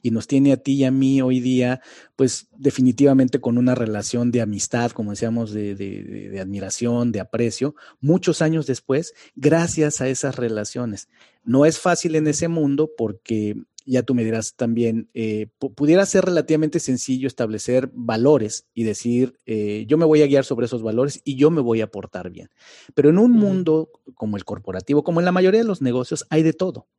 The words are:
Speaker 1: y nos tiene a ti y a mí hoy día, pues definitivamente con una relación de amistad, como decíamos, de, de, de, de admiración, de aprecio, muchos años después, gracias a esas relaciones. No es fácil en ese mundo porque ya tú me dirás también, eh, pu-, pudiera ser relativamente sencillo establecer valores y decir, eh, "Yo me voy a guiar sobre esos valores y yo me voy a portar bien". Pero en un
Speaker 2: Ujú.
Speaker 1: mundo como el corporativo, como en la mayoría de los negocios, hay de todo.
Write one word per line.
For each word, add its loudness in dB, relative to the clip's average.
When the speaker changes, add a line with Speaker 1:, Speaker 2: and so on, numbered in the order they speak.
Speaker 1:
y -2
nos -4
tiene 4
a 4
ti -4
y 2
a 2
mí 2
hoy 0
día, 0
pues 0
definitivamente 4
con -2
una 2
relación -2
de 0
amistad, -4
como -8
decíamos, -4
de, -6
de, -10
de, -14
de -10
admiración, -4
de -4
aprecio, -4
muchos 2
años 0
después, -4
gracias 2
a 0
esas -4
relaciones. -6
No 6
es 2
fácil 0
en 2
ese 0
mundo 0
porque -4
ya 0
tú 0
me 0
dirás -4
también, -2
eh, -4
pu-, -8
pudiera 4
ser 0
relativamente 0
sencillo -2
establecer -2
valores 0
y -4
decir, -2
eh, -4
"Yo 2
me 2
voy 6
a 6
guiar 2
sobre -2
esos -6
valores -2
y -6
yo 6
me 0
voy 0
a -4
portar -12
bien". -18
Pero 6
en 6
un 6
Speaker 2:
Ujú. 4
Speaker 1:
mundo 0
como -6
el -12
corporativo, -4
como 0
en 0
la 2
mayoría 4
de 0
los -4
negocios, -2
hay 2
de 2
todo. -6